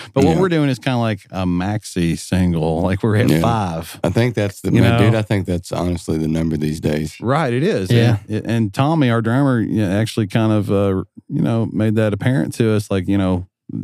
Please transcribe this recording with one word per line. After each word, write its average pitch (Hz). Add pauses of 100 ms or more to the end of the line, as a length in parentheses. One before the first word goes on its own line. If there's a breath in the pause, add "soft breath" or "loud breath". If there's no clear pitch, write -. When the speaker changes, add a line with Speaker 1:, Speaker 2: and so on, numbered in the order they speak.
(120 loud breath)
Speaker 1:
But 139
what 160
Speaker 2:
Yeah. 170
Speaker 1:
we're 190
doing 151
is 120
kinda 127
like 110 (100)
a 92
maxi 90
single. 82
Like, 92
we're 110
at 107
Speaker 2:
Yeah. 78
Speaker 1:
five. 95
Speaker 2:
I 95
think 113
that's 104
the, -
Speaker 1:
You 120
Speaker 2:
man, 117
Speaker 1:
know? 117
Speaker 2:
dude, 110
I 110
think 98
that's 87
honestly 82
the 80
number 80
these 76
days. 76
Speaker 1:
Right, 135
it 127
is. 120
Speaker 3:
Yeah. 117 (120)
Speaker 1:
And, 107
and 113
Tommy, 147
our 117
drummer, 123
you 101
know, -
actually 107
kind 113
of, 104
uh, 98 (240)
you -
know, 113
made 110
that 110
apparent 127
to 110
us. 104
Like, 95
you 98
know, 92 (380)